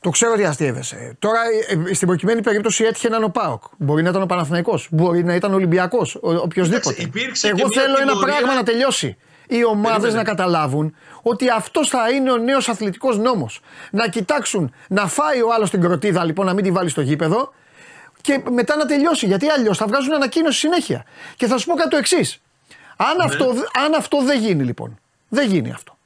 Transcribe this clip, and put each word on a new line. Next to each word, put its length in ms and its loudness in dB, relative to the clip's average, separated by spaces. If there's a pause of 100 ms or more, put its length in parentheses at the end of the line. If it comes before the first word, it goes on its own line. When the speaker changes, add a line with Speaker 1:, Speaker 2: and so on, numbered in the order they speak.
Speaker 1:
Το 80 -2
ξέρω 240 2
ότι 120 2
αστείευεσαι. 720 -4
Τώρα, 200 0 (300)
ε, 200 -2
ε, 40 -2
στην 140 -2
προκειμένη 340 0
περίπτωση 420 0
έτυχε 260 0
να 60 -2
είναι 100 0
ο 40 0
παοκ. 340 -4 (140)
Μπορεί 260 0
να 60 2
ήταν 120 0
ο 40 0
Παναθηναϊκός. 680 -2
Μπορεί 320 2
να 120 0
ήταν 160 0
ο 40 2
Ολυμπιακός. 600 0
Ο, 200 -2
οποιοσδήποτε. 600 0
Speaker 2:
Κοίταξε, 60 -10 (180)
υπήρξε 280 -4
Speaker 1:
Εγώ 100 2
Speaker 2:
και 120 2
μια 120 0
Speaker 1:
θέλω 200 2
ένα 100 2
Speaker 2:
τιμωρία. 240 0
Speaker 1:
πράγμα 180 2
να 100 0
τελειώσει. 540 0 (300)
Οι 180 2
ομάδες 340 2
Speaker 2:
Περίμενε. 180 0
Speaker 1:
να 60 0
καταλάβουν 720 0 (260)
ότι 280 0
αυτός 400 0
θα 200 0
είναι 220 0
ο 60 2
νέος 320 0
αθλητικός 480 -2
νόμος. 420 -2 (320)
Να 160 0
κοιτάξουν, 680 -2 (140)
να 200 0
φάει 340 0
ο 120 2
άλλος 160 2
την 120 0
κροτίδα, 420 2
λοιπόν, 220 -2
να 80 0
μην 100 0
τη 80 0
βάλει 180 0
στο 120 -4
γήπεδο 520 0 (680)
και 300 0
μετά 240 2
να 100 0
τελειώσει. 400 2
Γιατί 240 2
αλλιώς 280 2
θα 100 -2
βγάζουν 260 0
ανακοίνωση 460 0
συνέχεια. 460 -2 (300)
Και 120 -2
θα 100 2
σου 80 -4
πω 100 0
κάτι 140 0
το 80 2
εξής. 440 0 (560)
Αν 200 0
Speaker 2:
Ναι. 60 2
Speaker 1:
αυτό, 220 0 (400)
αν 120 2
αυτό 260 0
δεν 160 2
γίνει, 240 2
λοιπόν, 360 -6 (280)
δεν 220 0
γίνει 220 0
αυτό. 340 -16